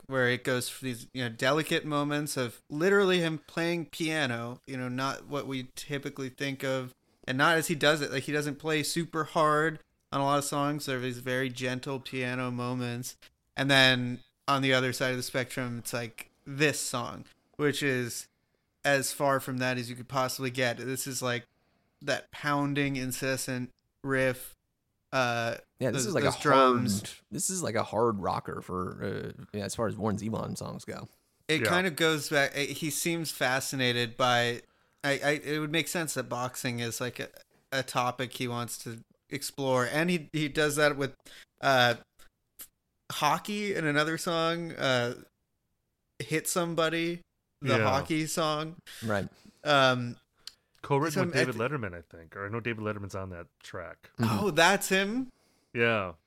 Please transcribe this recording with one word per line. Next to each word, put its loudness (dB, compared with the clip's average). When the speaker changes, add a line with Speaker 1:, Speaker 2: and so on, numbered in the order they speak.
Speaker 1:
where 2
it 0
goes 0
for -12
these, -8
you -4
know, -2
delicate 2
moments -2
of -4
literally 4
him 0
playing -2
piano, -2
you -8
know, -4
not -4
what -4
we -6
typically -8
think -6
of, -2
and 0
not 6
as 2
he 2
does 4
it. -4
Like, -2
he -4
doesn't -2
play 0
super -2
hard 4
on 0
a 2
lot 4
of 0
songs. -2
There -2
are -4
these -4
very 0
gentle -4
piano -4
moments. -4
And 0
then 6
on 4
the 4
other 2
side 0
of -2
the -4
spectrum, -4
it's -8
like -8
this 0
song, -6
which 0
is -2
as 2
far 2
from -6
that 0
as -6
you -10
could -14
possibly -2
get. 0
This -6
is, -6
like, -2
that -2
pounding, 0
incessant -4
riff. 0
Uh, 0
Speaker 2:
Yeah, 2
this 0
Speaker 1:
those, 0
Speaker 2:
is -2
like 2
Speaker 1:
those 2
Speaker 2:
a -12
Speaker 1:
drums. 6
Speaker 2:
hard, -10
this -4
is -4
like -2
a 2
hard 2
rocker -4
for, -6
uh, -18
yeah, -6
as -6
far -2
as -4
Warren 0
Zevon -4
songs -10
go. -10
Speaker 1:
It 2
Speaker 3:
Yeah. 2
Speaker 1:
kind 4
of -2
goes 2
back. 2
It, -2
he -4
seems -2
fascinated 0
by. 2
I, 0
I, 4
it -2
would -4
make 0
sense -4
that -4
boxing -4
is, -4
like, -6
a, -8
a 0
topic -2
he -4
wants -6
to -10
explore, 0
and 2
he, 0
he 0
does 2
that 6
with, -2
uh, 6
hockey 0
in -2
another 2
song, -2
uh, 2
"Hit -2
Somebody," 0
the 2
Speaker 3:
Yeah. 2
Speaker 1:
hockey 0
song. -2
Speaker 2:
Right. 0
Speaker 1:
Um, 4
Speaker 3:
Co-written 2
Speaker 1:
some 2
Speaker 3:
with -4
David 2
Speaker 1:
eth- -4
Speaker 3:
Letterman, -2
I -12
think, -20
or -6
I -6
know -4
David -4
Letterman's -6
on -8
that -12
track. -14
Speaker 2:
Mm-hmm. 0
Speaker 1:
Oh, 2
that's 4
him 0
Speaker 3:
Yeah. 2